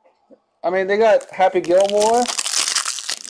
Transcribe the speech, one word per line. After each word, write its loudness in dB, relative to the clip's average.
I 0
mean, -2
they 0
got 2
Happy 2
Gilmore. 2